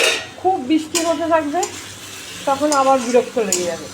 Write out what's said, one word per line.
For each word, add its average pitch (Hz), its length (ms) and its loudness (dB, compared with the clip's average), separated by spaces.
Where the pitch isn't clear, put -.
খুব 370 160 2
বৃষ্টি 311 280 0
হতে 330 240 0
থাকবে 320 280 2
তখন 277 200 2
আবার 269 160 6
বিরক্ত 240 300 2
লেগে 180 220 2
যাবে, 156 240 -8